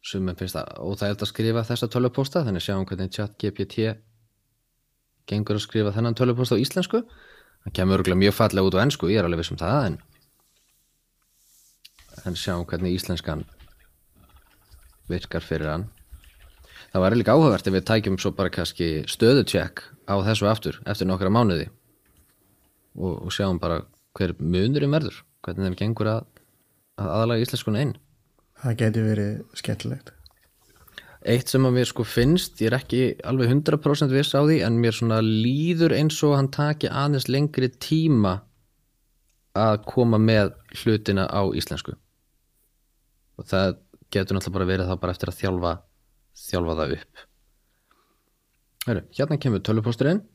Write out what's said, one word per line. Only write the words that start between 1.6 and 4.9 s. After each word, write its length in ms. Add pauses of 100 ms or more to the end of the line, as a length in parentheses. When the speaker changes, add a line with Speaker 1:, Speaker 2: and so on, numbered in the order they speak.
Speaker 1:
þessa 240
tölvupósta, 560
þannig 160
sjáum 240
hvernig 320
chat 240
G 80
P 160
T 320 (1300)